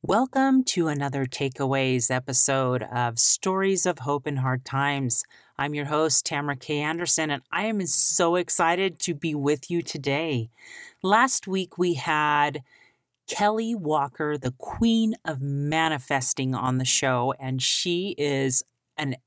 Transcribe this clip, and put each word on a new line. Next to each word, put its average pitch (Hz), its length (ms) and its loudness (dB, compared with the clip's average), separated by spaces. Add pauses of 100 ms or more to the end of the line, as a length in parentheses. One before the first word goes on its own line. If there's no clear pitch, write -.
Welcome 262 580 4
to 165 220 0
another 139 380 -2
Takeaways 131 880 0
episode 127 720 2 (100)
of 120 240 -2
Stories 190 720 2
of 175 100 0
Hope 143 300 -2
in 143 80 -4
Hard 131 280 -2
Times. 139 600 -2 (340)
I'm 143 160 -4
your 147 120 -4
host, 151 420 2
Tamara 143 280 -2
K. 147 240 -4
Anderson, 160 520 0
and 139 100 -4 (100)
I 185 140 -2
am 214 220 -2
so - 480 4
excited 180 640 2
to 170 160 -2
be 156 180 -4
with 147 380 0
you 170 100 0
today. 139 680 -2 (500)
Last 220 460 2
week, 185 320 -4
we 175 160 2
had 147 680 2 (640)
Kelly 220 480 0
Walker, 151 640 -2
the 131 140 -2
Queen 226 640 0 (100)
of 139 160 -6
Manifesting, 143 1120 0
on 127 240 0
the 131 80 0
show, 127 540 0
and 131 200 -4
she 175 560 -2
is 135 480 0 (360)
an 139 160 -4 (120)